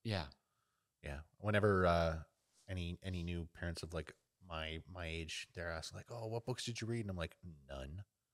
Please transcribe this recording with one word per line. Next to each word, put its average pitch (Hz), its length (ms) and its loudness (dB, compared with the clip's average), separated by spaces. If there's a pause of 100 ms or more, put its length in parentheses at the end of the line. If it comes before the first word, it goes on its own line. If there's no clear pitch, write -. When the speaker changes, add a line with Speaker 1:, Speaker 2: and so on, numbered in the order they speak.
Speaker 1:
yeah. 98 220 0 (800)
Speaker 2:
Yeah. 73 160 -6 (180)
Whenever, 101 480 6
uh, 82 380 6 (440)
any, 87 360 -2
any 92 200 -2
new 85 300 -2
parents 85 300 -6
of, 82 100 -8
like, 80 200 -4 (340)
my, 80 340 -4 (100)
my 90 140 -6
age, 80 480 -4
they're 85 180 -4
asked, 80 220 -6
like, 98 180 -12
"Oh, 113 160 -6
what 113 180 -4
books 127 200 -4
did 117 160 -4
you 107 60 -4
read?" 117 140 0
And 101 80 -4
I'm 92 80 -2
like, 80 200 -2 (320)
"None." 69 340 -8 (300)